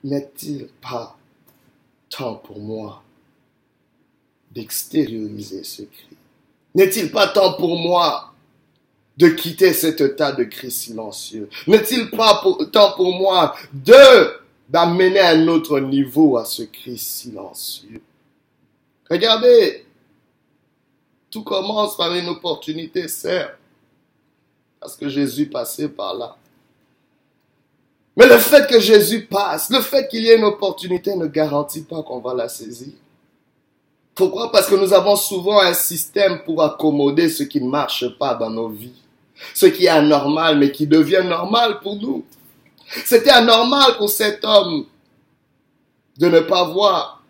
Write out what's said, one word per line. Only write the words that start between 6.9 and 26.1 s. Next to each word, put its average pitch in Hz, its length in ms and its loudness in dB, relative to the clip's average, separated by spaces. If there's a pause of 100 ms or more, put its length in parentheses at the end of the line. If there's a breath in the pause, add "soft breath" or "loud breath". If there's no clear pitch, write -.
pas 202 180 0
temps - 260 2
pour 170 240 -4
moi 170 560 -2 (840)
de 165 120 6
quitter 170 420 0
cet 156 300 -2
état 139 320 -2
de 120 100 -4
cri 117 260 -12
silencieux ? 110 800 -14 (200 loud breath)
N'est-il 220 420 2
pas 214 340 2
pour, 180 260 -2
temps 208 280 4
pour 185 160 0
moi 185 420 0 (180 loud breath)
de, 220 600 8 (340)
d'amener 180 540 2
un 160 260 4
autre 156 320 0
niveau 135 560 0
à 113 80 -4
ce 113 200 -10
cri 120 340 -16
silencieux ? - 1040 -16 (1080)
Regardez, 220 760 2 (1500)
tout 214 120 -14
commence 208 520 -4
par 170 180 -4
une 175 140 -4
opportunité, 165 800 -8
certes, - 460 -6 (1300)
parce - 160 -20
que 143 100 -10
Jésus 139 380 -4
passait 143 420 -10
par 98 260 -10